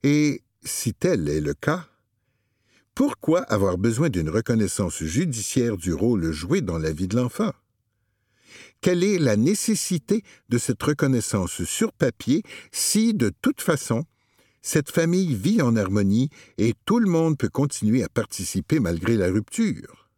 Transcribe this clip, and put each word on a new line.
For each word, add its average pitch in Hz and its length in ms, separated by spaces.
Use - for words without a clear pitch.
Et 147 400
si - 320
tel 117 340
est 78 120
le 73 140
cas, 165 340
pourquoi 180 480
avoir 98 360
besoin 117 300
d'une 80 220
reconnaissance 104 720
judiciaire 117 760
du 98 160
rôle 101 400
joué 90 280
dans 87 180
la 80 140
vie 90 160
de 104 80
l'enfant ? 123 360
Quelle 180 220
est 196 160
la 123 180
nécessité 196 840
de 120 100
cette - 240
reconnaissance 123 840
sur - 280
papier - 500
si, 220 420
de 117 260
toute - 200
façon, 151 440
cette - 280
famille 170 460
vit 175 260
en 117 140
harmonie 101 520
et 110 160
tout 226 140
le 220 100
monde 165 300
peut - 100
continuer 127 540
à 76 60
participer - 720
malgré 90 360
la 92 120
rupture ? - 880